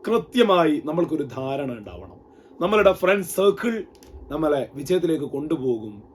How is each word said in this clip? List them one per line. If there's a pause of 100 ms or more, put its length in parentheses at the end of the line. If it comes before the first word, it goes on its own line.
കൃത്യമായി
നമ്മൾക്കൊരു
ധാരണ
ഉണ്ടാവണം. (440)
നമ്മളുടെ
ഫ്രണ്ട്
സർക്കിൾ (460)
നമ്മളെ
വിജയത്തിലേക്ക്
കൊണ്ടുപോകും. (120)